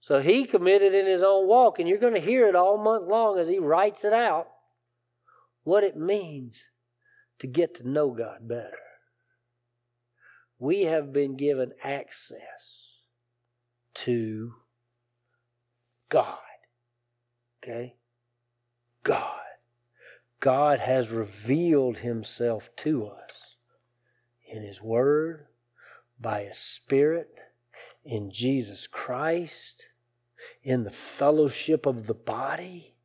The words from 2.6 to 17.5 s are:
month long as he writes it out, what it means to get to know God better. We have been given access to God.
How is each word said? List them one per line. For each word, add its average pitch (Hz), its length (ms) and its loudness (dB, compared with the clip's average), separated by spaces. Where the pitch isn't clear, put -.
month 214 300 0
long 208 320 2
as 165 100 0
he 190 100 0
writes 185 460 2
it 208 80 2
out, 208 380 0
what 196 220 4
it 165 120 -2
means 156 680 -6
to - 80 -12
get 156 300 0
to 120 120 -10
know 143 220 2
God 113 380 -10
better. 117 320 -10
We 165 240 0
have 156 300 0
been 139 240 0
given 135 360 -2
access - 1040 -14
to 113 600 -4
God. - 300 -2